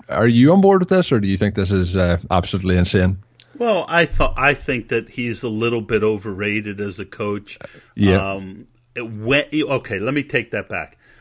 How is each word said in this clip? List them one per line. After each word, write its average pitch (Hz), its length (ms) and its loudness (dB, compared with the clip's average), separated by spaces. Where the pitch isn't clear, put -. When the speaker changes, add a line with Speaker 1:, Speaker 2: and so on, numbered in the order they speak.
Speaker 1:
are 104 200 2
you 123 240 6
on 196 80 6
board 196 200 6
with 180 80 -2
this, 185 240 2
or 113 80 2
do 101 80 0
you 95 80 0
think 101 180 0
this 95 160 -2
is, 92 260 0
uh, 87 220 2
absolutely 92 460 0
insane? 92 420 2
Speaker 2:
Well, 220 320 -2
I 170 160 2
thought, - 320 0
I 135 180 2
think 123 340 -4
that 117 220 -2
he's 120 320 -6
a 123 60 -4
little 113 320 0
bit 107 240 0
overrated 104 760 -4
as 101 200 -8
a 95 60 -10
coach. 104 520 -8
Speaker 1:
Yeah. 98 380 4
Speaker 2:
Um, 95 340 -14
it 117 160 -10
went, 113 420 -2
okay, 135 460 -4
let 120 160 -4
me 147 80 -2
take 127 300 -6
that 104 160 -6
back. 87 280 -10